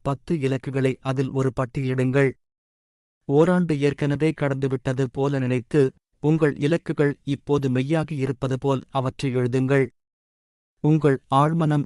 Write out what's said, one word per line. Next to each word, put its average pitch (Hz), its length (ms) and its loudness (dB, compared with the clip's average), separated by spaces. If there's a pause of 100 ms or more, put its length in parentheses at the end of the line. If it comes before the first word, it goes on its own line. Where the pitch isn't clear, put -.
பத்து 139 380 -4
இலக்குகளை 131 600 -2
அதில் 131 300 -4
ஒரு 131 240 -2
பட்டியலிடுங்கள். 131 760 0 (960)
ஓராண்டு 165 540 2
ஏற்கனவே 143 600 0
கடந்துவிட்டது 135 720 -2
போல 139 280 -2
நினைத்து, 131 520 0 (280)
உங்கள் 151 340 2
இலக்குகள் 147 600 0 (100)
இப்போது 139 460 -2
மெய்யாகி 147 420 -2
இருப்பது 135 460 -4
போல் 135 320 -2
அவற்றை 131 460 -4
எழுதுங்கள். 131 520 0 (920)
உங்கள் 147 420 2 (120)
ஆழ்மனம் 151 500 2